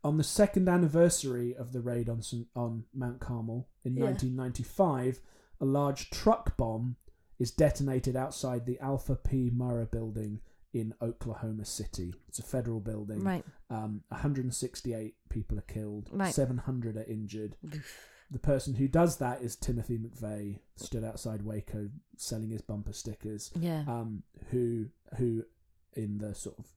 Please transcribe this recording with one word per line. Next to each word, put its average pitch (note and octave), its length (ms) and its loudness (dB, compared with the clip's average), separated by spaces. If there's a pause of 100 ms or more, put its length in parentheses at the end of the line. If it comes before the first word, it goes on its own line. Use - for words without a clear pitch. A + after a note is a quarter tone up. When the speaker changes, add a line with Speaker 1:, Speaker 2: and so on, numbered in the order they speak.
Speaker 1:
on D3+ 140 4
the D3+ 80 4
second G3 440 6
anniversary D#3 840 6
of B2 180 -8
the B2+ 80 -2
raid A#2+ 280 0
on A2+ 140 -2
St-, A#2 340 -6
on A#2 360 -2
Mount B2+ 280 -4
Carmel A#2 480 -4 (160)
in B2+ 120 0
Speaker 2:
Yeah. B2+ 100 4
Speaker 1:
nineteen B2+ 280 0
ninety-five, B2+ 880 0 (400)
a C#3 60 0
large C#3 420 2
truck - 480 4
bomb A#2 400 0 (420)
is A#2+ 120 0
detonated C3+ 640 4
outside C3 480 -2
the B2 160 -2
Alpha C3+ 340 0
P B2+ 360 2
Murrah A#2+ 400 0
building A2 500 -4 (320)
in A2 300 -2
Oklahoma A2 640 -4
City. F#2 480 -6 (140)
It's - 100 -6
a A#2 40 -6
federal A#2 380 -2
building. G#2+ 420 -4
Speaker 2:
Right. F#3 220 0 (240)
Speaker 1:
Um, A2 420 -4
a A#2 60 -8
hundred C#3 300 0
and B2 80 -2
sixty-eight A2 600 -6 (120)
people G#2+ 300 -2
are G2+ 40 -4
killed. G#2 480 -6
Speaker 2:
Right. G3 240 0
Speaker 1:
Seven B2+ 220 4
hundred A#2+ 400 -2
are A2 80 -4
injured. G#2+ 520 -6 (100)
Speaker 2:
Oof. D3+ 400 -12 (240)
Speaker 1:
The B2+ 80 -6
person C#3 380 2
who C3+ 120 4
does E3 300 6
that B2+ 240 -2
is A#2 120 -4
Timothy A#2 440 -2
McVeigh, G#2 640 -6 (160)
stood A2 280 -6
outside A2 380 -6
Waco G#2 480 -6 (260)
selling A2 340 -4
his A2 120 -6
bumper G#2 320 -6
stickers. G#2+ 600 -8
Speaker 2:
Yeah. E3 320 0
Speaker 1:
Um, A2+ 360 -4 (280)
who, A#2 360 2 (320)
who A#2 260 2 (500)
in G#2 240 -4
the G#2 160 -6
sort - 240 -10
of - 80 -14 (100)